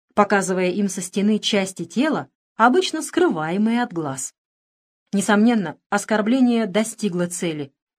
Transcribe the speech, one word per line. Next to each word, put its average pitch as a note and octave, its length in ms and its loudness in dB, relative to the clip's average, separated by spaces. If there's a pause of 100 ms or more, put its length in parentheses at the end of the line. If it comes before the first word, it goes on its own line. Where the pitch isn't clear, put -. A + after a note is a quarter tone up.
(140)
показывая F#3 560 2
им G3+ 180 -2
со F#3 140 -8
стены G#3 360 0
части G3 460 -2
тела, A3 440 -2 (280)
обычно D#4 460 2
скрываемые A3 800 0
от A#3+ 100 -4
глаз. D3 420 -6 (800)
Несомненно, G3+ 640 2 (100)
оскорбление A3+ 800 0
достигло F#3 600 -2
цели, D#3+ 460 -6 (260)